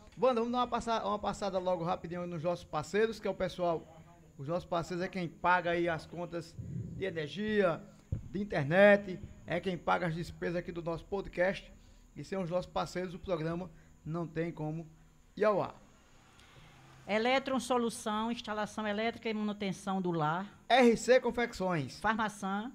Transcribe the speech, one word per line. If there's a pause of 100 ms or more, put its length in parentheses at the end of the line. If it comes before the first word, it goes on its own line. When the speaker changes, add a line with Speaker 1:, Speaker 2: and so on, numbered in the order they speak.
(180)
Speaker 1:
Wanda,
vamos
dar
uma
passa-,
uma
passada
logo
rapidinho
nos
nossos
parceiros,
que
é
o
pessoal. (400)
Os
nossos
parceiros
é
quem
paga
aí
as
contas (420)
de
energia, (480)
de
internet, (280)
é
quem
paga
as
despesas
aqui
do
nosso
podcast. (420)
E
sem
os
nossos
parceiros,
o
programa (340)
não
tem
como (480)
ir
ao
ar. (1300)
Speaker 2:
Eletron
Solução,
instalação
elétrica
e
manutenção
do
lar. (220)
Speaker 1:
R
C
Confecções.
Speaker 2:
Farmaçã.